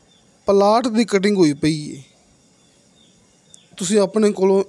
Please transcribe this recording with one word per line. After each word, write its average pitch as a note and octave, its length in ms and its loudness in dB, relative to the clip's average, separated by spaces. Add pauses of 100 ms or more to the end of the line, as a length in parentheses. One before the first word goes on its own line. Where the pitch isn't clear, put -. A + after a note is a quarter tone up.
(480)
ਪਲਾਟ G#3 400 2
ਦੀ A3 180 0
ਕਟਿੰਗ G3+ 300 -2
ਹੋਈ D#3+ 180 4
ਪਈ D#3 220 -2 (140)
ਹੈ। C#3 120 -16 (1700)
ਤੁਸੀਂ G3+ 240 -2
ਆਪਣੇ G#3 320 0
ਕੋਲੋਂ G3 360 0